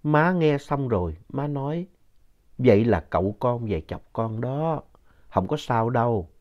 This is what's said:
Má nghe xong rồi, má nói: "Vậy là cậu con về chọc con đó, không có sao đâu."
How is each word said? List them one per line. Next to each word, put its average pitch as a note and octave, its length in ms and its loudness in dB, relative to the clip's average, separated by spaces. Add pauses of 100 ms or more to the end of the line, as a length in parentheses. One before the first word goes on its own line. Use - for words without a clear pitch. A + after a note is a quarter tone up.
Má D3+ 300 4
nghe D#3 260 2
xong C#3 300 -4
rồi, F2+ 280 -2 (120)
má C#3 180 -4
nói: D3 400 -6 (720)
"Vậy A2+ 260 6
là G#2 160 2
cậu F#2+ 400 -2
con A#2+ 260 -2
về F#2+ 220 -4
chọc F2 140 -10 (100)
con A2+ 280 -4
đó, C#3+ 420 -4 (460)
không F#3+ 200 -2
có D3+ 80 -2
sao A#2 340 -2
đâu." A#2 380 0 (120)